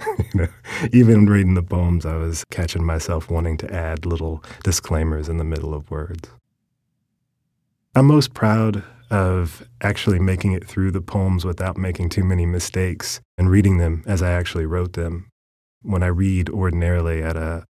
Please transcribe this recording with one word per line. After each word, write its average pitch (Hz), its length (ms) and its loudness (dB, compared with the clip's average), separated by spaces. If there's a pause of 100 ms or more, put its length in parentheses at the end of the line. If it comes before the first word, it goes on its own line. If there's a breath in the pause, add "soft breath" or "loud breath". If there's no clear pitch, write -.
<laughs> - 340 -4
You 95 80 2
know, 85 60 0 (460 loud breath)
even 113 320 8
reading 98 300 4
the 87 80 0
poems, 87 420 0
I 80 100 -4
was 82 360 -6
catching 85 340 -4
myself 80 440 -4
wanting 82 280 -2
to - 160 -10
add 82 320 -6
little 80 380 -4 (200 loud breath)
disclaimers 80 680 -2
in 82 80 -4
the 80 60 -2
middle 78 300 -4
of 73 180 -10
words. 78 380 -10 (1700)
I'm 135 100 6
most 147 280 6
proud 110 500 2 (260)
of 92 580 0 (140)
actually 101 380 0
making 92 320 2
it 92 140 -4
through 95 260 -2
the 92 100 -2
poems 92 420 -2
without 92 340 -4
making 92 320 -4
too 95 140 0
many 90 220 2
mistakes 90 720 -4 (180)
and 92 120 2
reading 95 280 6
them 82 280 0
as 98 160 0
I 90 100 2
actually 87 340 -2
wrote 87 280 -4
them. 85 360 -6 (520)
When 92 220 0
I 90 40 2
read 92 420 2
ordinarily 85 760 0
at 82 140 -4
a, 82 340 -6